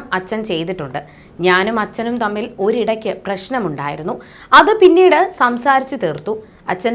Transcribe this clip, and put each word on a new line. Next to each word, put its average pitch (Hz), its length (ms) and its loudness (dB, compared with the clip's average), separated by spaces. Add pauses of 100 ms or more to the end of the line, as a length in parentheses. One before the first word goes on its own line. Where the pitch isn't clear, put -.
(160)
അച്ഛൻ 185 240 -6 (100)
ചെയ്തിട്ടുണ്ട്. 160 500 -6 (460)
ഞാനും 190 360 2
അച്ഛനും 240 400 -6
തമ്മിൽ 214 240 -4 (180)
ഒരിടയ്ക്ക് 220 480 -2 (140)
പ്രശ്നമുണ്ടായിരുന്നു. 165 880 -6 (440)
അത് 339 220 6
പിന്നീട് 349 400 6 (200)
സംസാരിച്ചു 262 640 0
തീർത്തു. 151 280 -4 (400)
അച്ഛൻ 226 220 -2